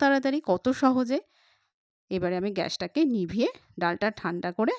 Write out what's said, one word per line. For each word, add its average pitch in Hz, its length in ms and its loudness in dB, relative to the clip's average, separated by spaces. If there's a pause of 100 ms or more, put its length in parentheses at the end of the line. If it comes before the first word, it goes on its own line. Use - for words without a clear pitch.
তাড়াতাড়ি, 277 440 2
কত 185 200 0 (160)
সহজে। 254 380 2 (920)
এবারে 180 260 -2
আমি 196 140 -2
গ্যাসটাকে 185 540 -4
নিভিয়ে 214 440 0 (300)
ডালটা 175 320 0
ঠান্ডা 175 400 -6
করে 233 280 0